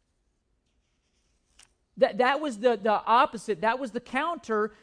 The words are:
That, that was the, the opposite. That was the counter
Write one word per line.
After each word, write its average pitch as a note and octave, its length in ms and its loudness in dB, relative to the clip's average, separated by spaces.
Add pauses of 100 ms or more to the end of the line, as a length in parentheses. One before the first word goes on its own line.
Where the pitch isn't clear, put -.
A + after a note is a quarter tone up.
(2000)
That, G3+ 200 2
that C4 240 2
was C#4 160 -4
the, A#3 240 2
the G#3 240 0
opposite. A3 560 2
That A3 160 0
was C4 140 -8
the A#3 80 -8
counter A#3+ 840 -4